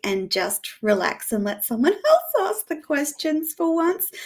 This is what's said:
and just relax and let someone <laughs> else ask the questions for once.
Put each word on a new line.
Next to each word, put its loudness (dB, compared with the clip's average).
and -2
just -4
relax 0
and 0
let -4
someone 4
<laughs> -2
else 4
ask -6
the -4
questions -2
for 0
once. 0